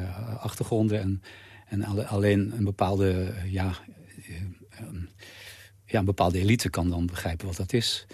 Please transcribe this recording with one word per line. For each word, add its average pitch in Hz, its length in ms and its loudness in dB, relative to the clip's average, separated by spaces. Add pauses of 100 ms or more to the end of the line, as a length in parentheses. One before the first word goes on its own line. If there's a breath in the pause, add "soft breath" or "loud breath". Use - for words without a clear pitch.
eh, 110 360 -8
achtergronden. 110 580 0
En, 98 200 0 (460 loud breath)
en 101 160 -2
alle-, 101 240 -2
alleen 101 500 4
een 113 60 2
bepaalde, 98 480 4 (120)
eh, 92 280 -4
ja, 95 240 0 (520)
eh, - 80 -14 (340)
ehm, - 260 -14 (920 loud breath)
ja, 113 140 2
een 95 60 2
bepaalde 92 340 4
elite 104 300 4
kan 87 200 0
dan 85 160 0
begrijpen 85 420 -4
wat 90 100 -4
dat 95 160 -2
is. - 400 0